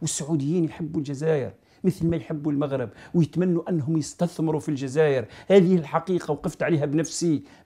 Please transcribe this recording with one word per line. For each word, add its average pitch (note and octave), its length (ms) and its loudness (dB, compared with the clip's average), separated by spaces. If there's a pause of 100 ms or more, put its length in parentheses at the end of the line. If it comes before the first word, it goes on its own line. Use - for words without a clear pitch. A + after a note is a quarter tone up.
والسعوديين D#3 600 -2
يحبوا D#3+ 360 -4
الجزائر C#3 520 -2 (320)
مثل E3+ 240 0
ما E3 100 2
يحبوا D3+ 340 -4
المغرب، C#3 380 -2 (240)
ويتمنوا E3+ 560 2
أنهم D#3+ 280 0
يستثمروا D#3+ 640 -2
في D3 100 -6
الجزائر. C3+ 560 2 (220)
هذه F#3+ 280 8
الحقيقة E3 560 0
وقفت D3+ 320 -4
عليها D3+ 220 2
بنفسي، D3+ 580 0 (220)